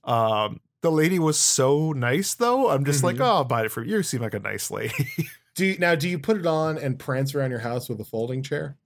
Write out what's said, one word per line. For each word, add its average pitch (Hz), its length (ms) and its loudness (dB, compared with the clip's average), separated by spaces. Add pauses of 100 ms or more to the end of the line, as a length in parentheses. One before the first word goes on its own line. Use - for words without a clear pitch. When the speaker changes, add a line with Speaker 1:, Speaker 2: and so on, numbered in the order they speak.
Speaker 1:
Um, 110 560 2 (200)
the 170 100 2
lady 160 280 4
was 156 200 2
so 147 540 2
nice, 135 420 0
though. 247 360 2
I'm 139 140 2
just 143 200 2
like, 131 120 0
Speaker 2:
Mm-hmm. 262 80 0
Speaker 1:
"Oh, 226 120 4
I'll 143 80 2
buy 120 200 0
it 110 80 -2
from 113 140 -6
you. 208 120 -2
You 190 40 0
seem 127 200 -4
like 110 120 -4
a 104 60 -4
nice 104 300 -6
lady." 107 240 -6 (220)
<laughs> - 380 -8
Speaker 2:
Do 180 120 0
you, 190 120 0
now, 175 180 4
do 151 120 -2
you 175 120 -2
put 220 160 0
it 170 100 -4
on 156 320 0
and 131 200 -4
prance 135 360 -2
around 135 160 -2
your 123 100 -4
house 120 280 -4
with 120 120 -6
a 127 40 -8
folding 123 400 -4
chair? 147 420 -6